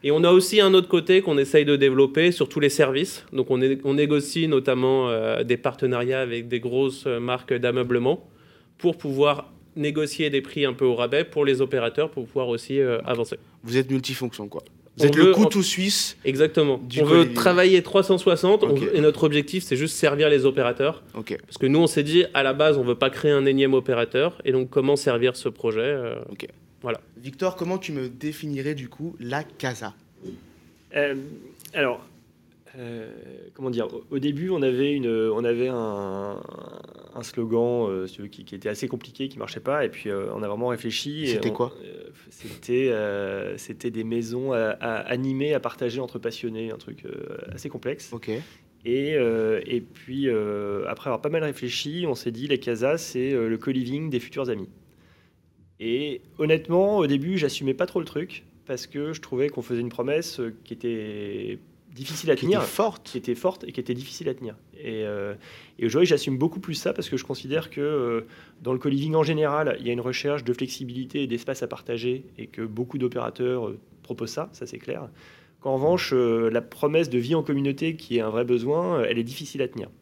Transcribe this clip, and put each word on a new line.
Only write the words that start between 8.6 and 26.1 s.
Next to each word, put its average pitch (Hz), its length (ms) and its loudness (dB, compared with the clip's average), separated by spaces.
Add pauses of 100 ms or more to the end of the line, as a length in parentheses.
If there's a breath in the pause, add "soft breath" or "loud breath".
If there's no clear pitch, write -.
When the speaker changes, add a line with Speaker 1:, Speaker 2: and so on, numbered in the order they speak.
Speaker 1:
pour 170 180 2
pouvoir 143 560 0 (220)
négocier 151 560 -2
des 139 100 2
prix 139 240 -2
un 131 80 2
peu 127 120 0
au 123 100 4
rabais 120 300 2
pour 151 200 0
les 135 160 4
opérateurs 135 520 0
pour 123 140 -6
pouvoir 127 220 -2
aussi, 120 320 -2
euh, 123 240 2
avancer. 120 340 -2 (260 soft breath)
Speaker 2:
Vous 117 120 -2
êtes 131 140 2
multifonction, 131 560 -4
quoi. - 160 -10 (360)
Vous 147 60 4
Speaker 1:
On 143 40 8
Speaker 2:
êtes 143 80 6
le 165 80 10
Speaker 1:
veut, 190 100 10
Speaker 2:
couteau 202 240 6
Speaker 1:
on 190 40 4
Speaker 2:
suisse - 600 -2
Speaker 1:
Exactement. 143 540 2
Speaker 2:
du 127 240 -2
Speaker 1:
On - 20 6
veut 156 140 8
Speaker 2:
co-living. 123 160 6
Speaker 1:
travailler 180 480 6
trois 196 200 4
cent 190 140 4
soixante, 185 480 4
on 160 60 2
Speaker 2:
Ok. 139 80 4
Speaker 1:
veut, 185 180 0
et 151 60 4
notre 151 220 6
objectif, 147 380 2
c'est - 140 0
juste 160 180 -2
servir 147 360 4
les 139 160 6
opérateurs. 135 560 2 (100)
Speaker 2:
Ok. 107 320 -8
Speaker 1:
Parce - 140 -20
que 131 80 2
nous, 147 140 6
on 165 60 6
s'est 151 160 2
dit, 165 300 4
à 139 100 4
la 135 120 2
base, 147 240 6
on 127 40 2
veut 120 120 2
pas 131 160 2
créer 147 200 0
un 139 140 4
énième 135 300 6
opérateur, 127 720 0
et 131 60 2
donc 127 180 0
comment 139 260 4
servir 123 400 2
ce - 140 -4
projet, 110 320 -2
euh, 127 320 -2 (180)